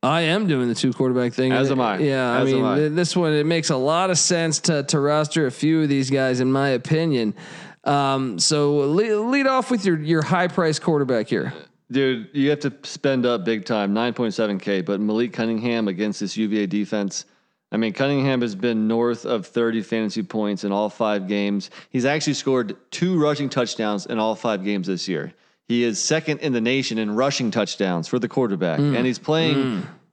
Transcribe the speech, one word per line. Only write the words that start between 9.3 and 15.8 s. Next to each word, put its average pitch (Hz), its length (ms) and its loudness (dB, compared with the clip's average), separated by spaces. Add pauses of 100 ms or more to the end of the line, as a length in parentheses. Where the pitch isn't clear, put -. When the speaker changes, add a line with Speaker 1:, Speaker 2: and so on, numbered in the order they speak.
Speaker 1:
off 262 240 0
with 214 160 0
your, 170 140 2
your 156 240 2
high 180 240 2
price 165 320 0
quarterback 131 480 2
here. 69 260 -2 (380)
Speaker 2:
Dude, 127 420 0
you 143 160 2
have 147 120 0
to 139 200 -2
spend 131 460 0
up 113 180 0
big 110 200 -2
time, 101 280 0
nine 117 200 0
point 113 200 -2
seven 104 240 -2
K, 95 240 -2
but 95 180 -2
Malik 107 340 0
Cunningham 113 540 -2